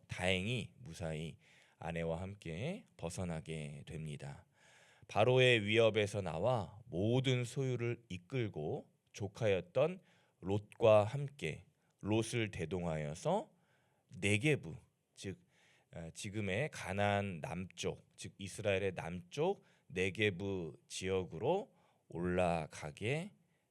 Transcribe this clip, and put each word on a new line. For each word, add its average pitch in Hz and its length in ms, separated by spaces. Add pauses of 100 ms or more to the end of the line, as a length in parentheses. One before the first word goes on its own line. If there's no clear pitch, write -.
다행히 95 640 (100)
무사히 80 580 (400)
아내와 82 420
함께 101 640 (140)
벗어나게 80 880
됩니다. 73 580 (640)
바로의 123 560
위협에서 107 560
나와 92 680
모든 123 580
소유를 120 680
이끌고 101 760 (280)
조카였던 110 840 (420)
롯과 104 640
함께 104 600 (380)
롯을 110 480
대동하여서 85 1000 (600)
네게브, 101 680 (400)
즉, 95 220 (580)
어, 82 160
지금의 104 600
가나안 101 680
남쪽, 87 640 (120)
즉 - 220
이스라엘의 98 580
남쪽 90 680 (220)
네게브 92 920 (120)
지역으로 95 840 (360)
올라가게 87 1200 (400)